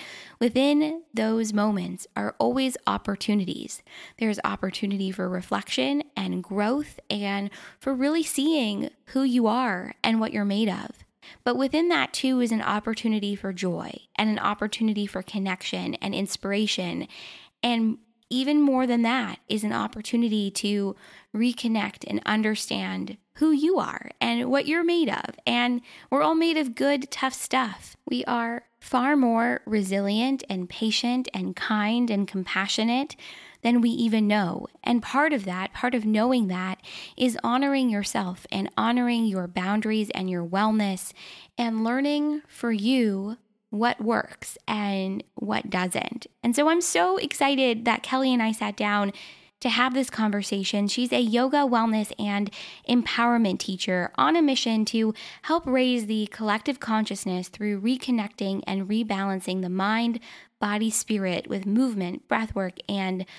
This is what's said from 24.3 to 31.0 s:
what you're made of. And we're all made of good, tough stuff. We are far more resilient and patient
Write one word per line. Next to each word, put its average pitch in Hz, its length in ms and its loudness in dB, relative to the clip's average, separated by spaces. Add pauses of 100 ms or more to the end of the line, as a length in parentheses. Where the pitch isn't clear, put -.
what 277 180 2
you're 330 160 0
made 339 260 2
of. - 260 -4 (100)
And 240 360 0 (280)
we're 277 120 2
all 311 140 4
made 320 220 2
of 262 180 -2
good, 277 360 0
tough 262 220 -4
stuff. - 720 -4
We 247 200 -4
are 233 380 -4 (160)
far 269 380 2
more 240 480 4
resilient 208 840 0
and 185 200 -4
patient 240 640 0